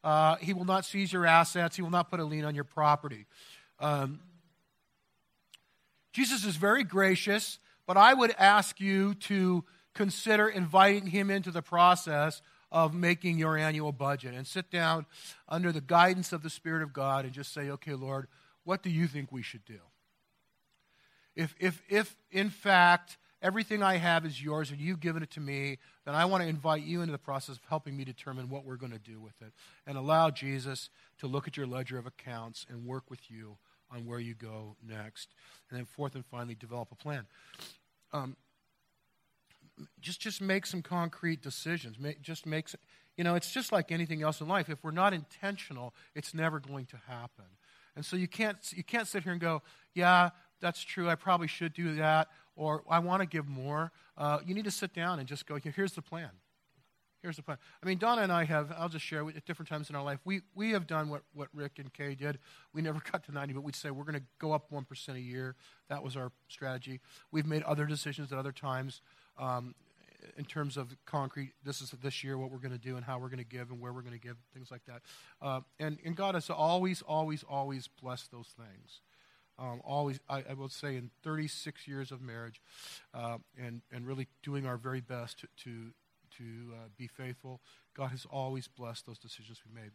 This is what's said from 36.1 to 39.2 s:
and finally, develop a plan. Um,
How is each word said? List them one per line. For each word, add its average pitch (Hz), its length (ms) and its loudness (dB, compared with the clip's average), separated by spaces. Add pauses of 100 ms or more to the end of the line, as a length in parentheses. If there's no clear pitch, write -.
and 131 120 -10
finally, 120 280 -10
develop 117 380 -10
a - 20 -20
plan. 139 320 -10 (840)
Um, 135 240 -8 (1600)